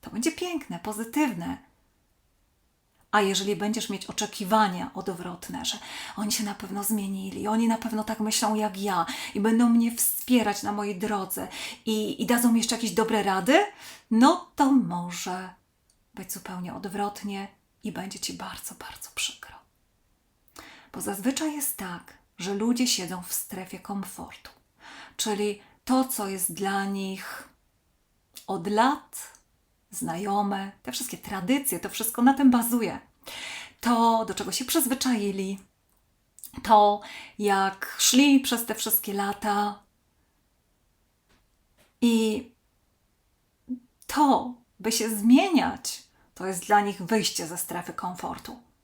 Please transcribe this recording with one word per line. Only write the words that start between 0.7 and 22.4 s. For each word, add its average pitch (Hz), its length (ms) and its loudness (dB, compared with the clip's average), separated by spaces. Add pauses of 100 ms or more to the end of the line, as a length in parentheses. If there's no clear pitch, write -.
pozytywne. 214 760 -2 (1500)
A 214 100 4
jeżeli 196 340 0
będziesz 214 340 -4
mieć 196 160 -8
oczekiwania 202 880 0
odwrotne, 180 720 -8
że - 120 -4 (380)
oni 208 160 -4
się 226 120 -2
na 202 120 -4
pewno 202 280 -8
zmienili, 196 640 -4
oni 226 200 2
na 226 100 2
pewno 220 260 -4
tak 220 160 -6
myślą 214 360 0
jak 214 260 -2
ja 196 240 0 (300)
i 208 40 -2
będą 226 300 6
mnie 233 260 4
wspierać 214 680 2
na 208 80 -4
mojej 208 280 -6
drodze 190 480 -4 (380)
i, 214 360 -2
i - 40 0
dadzą 240 260 4
mi 226 60 6
jeszcze 233 180 2
jakieś 226 160 -4
dobre 220 320 2
rady, 196 420 4 (460)
no 269 440 6
to 269 160 6
może 180 840 0 (600)
być 190 200 -10
zupełnie 180 400 -8
odwrotnie 202 720 -6 (360)
i 208 80 -6
będzie 190 280 -10
ci - 140 -8
bardzo, 180 420 -12
bardzo - 400 -16
przykro. - 440 -8 (1300)
Bo 180 80 -12
zazwyczaj 247 520 -4
jest 294 240 -6
tak, 180 400 -12 (200)
że 185 160 -6